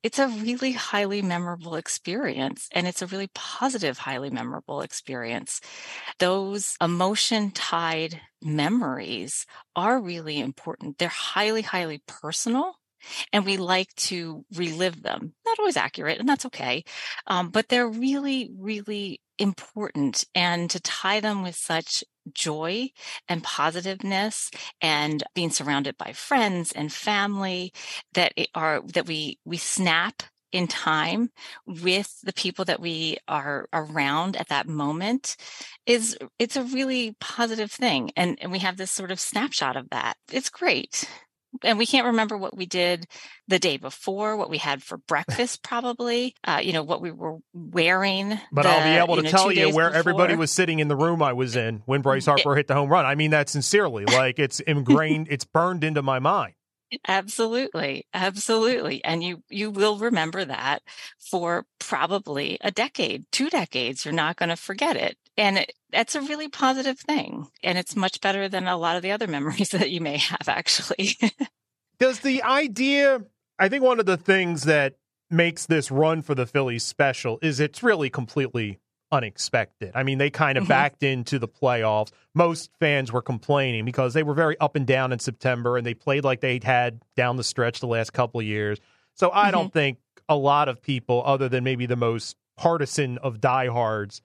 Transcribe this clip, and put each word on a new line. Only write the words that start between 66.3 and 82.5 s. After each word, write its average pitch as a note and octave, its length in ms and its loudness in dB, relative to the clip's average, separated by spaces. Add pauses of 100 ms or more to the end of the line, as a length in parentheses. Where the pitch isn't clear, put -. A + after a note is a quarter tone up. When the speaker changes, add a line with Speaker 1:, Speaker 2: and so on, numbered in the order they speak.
Speaker 1:
positive C4 520 0
thing. - 480 -4 (140)
And F3+ 140 0
it's - 200 -4
much F#3+ 240 -2
better G3 280 0
than F#3 200 -4
a F3+ 80 0
lot E3+ 200 0
of F3 60 -2
the F#3 80 -2
other G#3+ 160 -2
<laughs> - 20 -4
memories D3+ 420 -2
that F3+ 200 2
you F3 100 -4
may D3 180 -2
have, - 300 -2
actually. - 640 0 (420)
<laughs> - 460 -20
Speaker 2:
Does B3+ 220 4
the C4+ 220 0
idea, C4+ 800 4 (360)
I F#3+ 100 6
think C4 140 2
one B3+ 180 6
of G3 60 4
the F#3 100 4
things F3 480 2
that D3 300 4 (360)
makes E3+ 360 2
this D#3+ 240 2
run D#3 320 4
for D3 140 -2
the B2+ 100 0
Phillies B2 380 0
special B2+ 580 0
is D3+ 160 0
it's D3 240 0
really F3 280 4
completely A#2 680 -2 (340)
unexpected. A2 800 -2
I B2+ 80 0
mean, C3+ 160 0
they C#3+ 120 4
kind C#3 280 2
of - 60 2
Speaker 1:
Mm-hmm. E3 40 -4
Speaker 2:
backed C#3+ 340 4
into C3+ 360 0
the A2+ 100 -2
playoffs. A2 640 2 (240)
Most E3 360 2 (100)